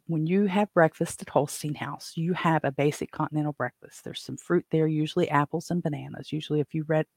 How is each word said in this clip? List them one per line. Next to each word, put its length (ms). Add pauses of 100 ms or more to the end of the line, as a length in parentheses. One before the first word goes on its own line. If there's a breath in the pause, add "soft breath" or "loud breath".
when 200
you 200
have 260
breakfast 480
at 80
Holstein 460
House, 400
you 180
have 300
a 80
basic 400
continental 420
breakfast. 500
There's 180
some 160
fruit 340
there, 160
usually 420
apples 420
and 120
bananas, 500
usually 280
a 40
few 180
red, 220 (120)